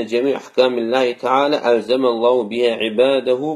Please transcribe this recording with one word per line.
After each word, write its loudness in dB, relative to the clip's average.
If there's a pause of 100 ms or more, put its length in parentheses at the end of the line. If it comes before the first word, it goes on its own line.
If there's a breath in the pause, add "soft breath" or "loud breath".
جميع -2
أحكام 0
الله 0
تعالى 0 (140)
ألزم 0
الله 2
بها 0 (120)
عباده 0 (140)